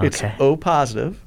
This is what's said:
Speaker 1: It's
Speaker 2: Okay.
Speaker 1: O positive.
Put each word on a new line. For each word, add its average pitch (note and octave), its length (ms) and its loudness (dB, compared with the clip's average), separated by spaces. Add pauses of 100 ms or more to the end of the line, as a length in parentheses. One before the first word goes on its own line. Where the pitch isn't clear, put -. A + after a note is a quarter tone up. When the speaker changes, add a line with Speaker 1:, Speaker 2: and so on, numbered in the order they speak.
Speaker 1:
It's - 200 0
Speaker 2:
Okay. G#2 160 -4
Speaker 1:
O C#3+ 200 4
positive. D3 680 0